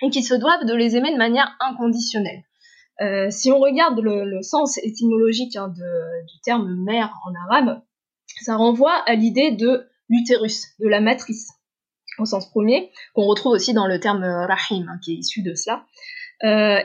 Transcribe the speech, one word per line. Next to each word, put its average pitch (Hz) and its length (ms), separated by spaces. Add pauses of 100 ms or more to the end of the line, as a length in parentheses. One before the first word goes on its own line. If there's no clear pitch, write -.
et 262 80
qui 262 140
se 254 100
doivent 302 320
de 226 80
les 233 220
aimer 277 160
de 285 60
manière 233 420
inconditionnelle. 233 800 (600)
Euh, 196 280
si 254 220
on 277 80
regarde 269 400
le, 208 260
le 190 160
sens - 380
étymologique, 226 760
hein, 196 120
de, 170 580
du - 180
terme 208 400
mère 214 300 (120)
en 185 80 (140)
arabe, 240 340 (600)
ça 226 140
renvoie 240 500
à 240 80
l'idée 233 380
de 240 360 (220)
l'utérus, 226 560 (140)
de 214 80
la 208 120
matrice, 226 520 (640)
au 220 80
sens 196 240
premier, 240 400 (240)
qu'on 208 120
retrouve 208 280
aussi 202 200
dans 214 120
le 185 140
terme 202 240
rahim, 180 640
hein, 175 140
qui 165 100
est 165 40
issu 185 260
de 175 100
cela. - 320 (580)
Euh, 214 420